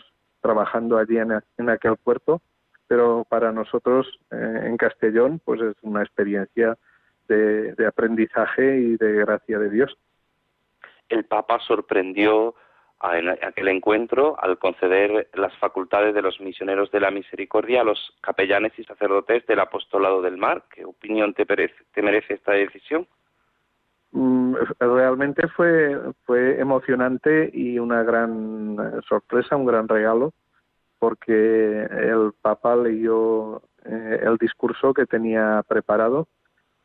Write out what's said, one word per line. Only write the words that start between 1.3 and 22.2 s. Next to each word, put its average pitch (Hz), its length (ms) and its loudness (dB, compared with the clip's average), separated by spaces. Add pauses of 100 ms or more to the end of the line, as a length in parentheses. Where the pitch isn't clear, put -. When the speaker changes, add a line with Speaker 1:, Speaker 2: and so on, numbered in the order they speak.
Speaker 1:
en 120 120 -2
aquel 110 280 0
puerto, 139 440 0 (460)
pero 120 420 2
para 113 220 0
nosotros, 123 680 -2 (120)
eh, 113 340 -6
en 117 120 -2
Castellón, 120 680 2
pues 117 180 -4
es 110 200 -2
una 104 200 -4
experiencia 104 760 -2 (500)
de, 107 460 2
de 113 120 0
aprendizaje 113 920 0
y 117 180 2
de 107 160 2
gracia 104 460 0
de 104 100 -2
Dios. 127 280 0 (1120)
Speaker 2:
El 113 160 -2
Papa 110 420 0
sorprendió 107 880 0 (440)
a, 87 180 -2
en 85 120 -2
aquel 95 380 -6
encuentro 110 760 0
al 92 160 0
conceder 98 760 0
las 95 240 -4
facultades 101 560 -2
de 104 80 0
los 92 180 -4
misioneros 98 520 -4
de 104 80 0
la 98 120 2
misericordia 107 680 -2
a - 20 2
los 107 160 0 (220)
capellanes 98 560 0
y 113 60 -14
sacerdotes 104 640 -2
del 104 120 2
apostolado 95 600 0
del 90 160 -2
mar. 117 260 -2 (100)
¿Qué 90 120 -18
opinión 107 480 -4
te 104 120 -2
perece-, 95 380 -2 (100)
te 104 80 -4
merece 104 340 0